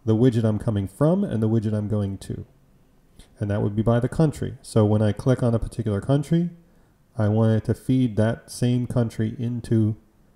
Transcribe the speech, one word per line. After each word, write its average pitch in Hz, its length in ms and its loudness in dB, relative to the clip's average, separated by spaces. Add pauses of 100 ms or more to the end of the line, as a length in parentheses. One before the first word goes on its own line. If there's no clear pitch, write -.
the 110 100 2
widget 117 300 4
I'm 107 140 0
coming 101 280 -2
from 175 380 0
and 113 180 -4
the 110 60 2
widget 110 240 0
I'm 107 160 -4
going 101 300 -4
to? 98 260 -12 (920)
And 104 120 -4
that 104 120 0
would 104 120 -2
be 107 60 -2
by 117 180 4
the 120 120 -2
country. 123 500 -2
So - 240 2
when 107 160 4
I 107 120 2
click 127 300 0
on 117 120 2
a 113 40 2
particular 107 440 -4
country, 170 480 0 (640)
I 107 120 0
want 110 240 2
it 110 120 0
to - 80 0
feed 127 440 -2
that 110 340 -2
same 123 360 -2
country 117 520 -2
into 117 580 0 (400)